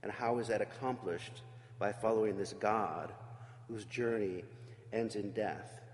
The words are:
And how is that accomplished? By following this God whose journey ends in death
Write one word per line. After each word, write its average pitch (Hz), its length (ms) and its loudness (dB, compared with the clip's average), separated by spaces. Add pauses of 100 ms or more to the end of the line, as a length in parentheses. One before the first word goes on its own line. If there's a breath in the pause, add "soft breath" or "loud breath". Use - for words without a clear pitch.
And 104 100 -4
how 120 280 2
is 117 80 0
that 107 140 4
accomplished? - 800 -2 (340 loud breath)
By 101 160 2
following 110 440 4
this 95 140 -2
God 98 640 2 (560 loud breath)
whose 110 160 -6
journey 107 580 2 (480 loud breath)
ends 110 240 2
in 101 160 -2
death 95 480 -2 (140)